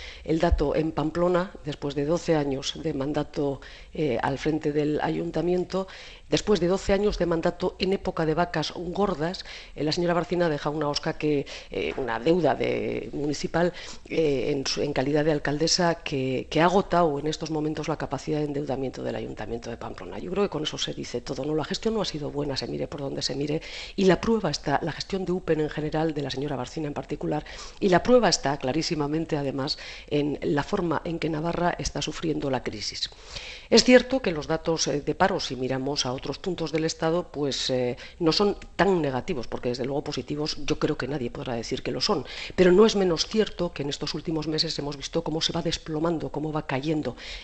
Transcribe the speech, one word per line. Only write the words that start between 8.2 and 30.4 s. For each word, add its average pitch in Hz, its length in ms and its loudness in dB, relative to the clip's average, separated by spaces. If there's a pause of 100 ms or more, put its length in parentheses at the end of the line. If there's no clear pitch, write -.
de 156 80 2
vacas 165 400 0
gordas, 180 680 -2 (320)
eh, 143 80 -2
la 151 80 2
señora 175 220 2
Barcina 175 340 2
deja 147 200 0
una 147 200 0
osca 147 240 -2
que, 147 340 2 (240)
eh, 95 260 -2
una 117 220 -2
deuda 147 380 4
de, 120 560 -2
municipal, 151 600 0 (360)
eh, 147 420 2
en 139 160 -2
su, - 160 -2
en 143 100 0
calidad 143 320 2
de 160 60 4
alcaldesa 156 720 2
que, 131 480 -2
que 151 100 4
ha 170 40 8
agotado 175 560 4
en 156 80 -2
estos 156 240 -4
momentos 151 340 -2
la 156 100 0
capacidad 147 440 -2
de 151 60 0
endeudamiento 135 580 -4
del 120 100 -2
Ayuntamiento 117 560 -6
de 117 60 -6
Pamplona. 95 420 -10
Yo 180 120 -8
creo 196 140 0
que - 40 0
con 151 140 -4
eso 147 160 -4
se - 160 -4
dice 131 260 -6
todo, 135 240 -6
¿no? 151 100 0
La 156 100 0
gestión 220 280 -2
no 220 80 0
ha 175 60 0
sido 143 240 -6
buena, 143 260 -2
se 123 100 -4
mire 143 220 -4
por 147 120 -8
donde 143 200 -4
se 143 140 -4
mire, 147 260 -2 (340)
y 190 120 4
la 170 160 6
prueba 220 280 2
está, 147 320 0
la 160 80 -2
gestión 190 360 -4
de 175 60 0
upen 170 280 0
en 151 80 0
general, 156 460 0
de 147 80 -2
la 135 80 -4
señora 139 260 -4
Barcina 147 320 -4
en 143 60 -6
particular, 151 500 -2 (340)
y 196 120 2
la 170 120 6
prueba 240 280 6
está 143 260 2
clarísimamente, 151 800 0
además, 139 420 -2 (300)
en 147 340 0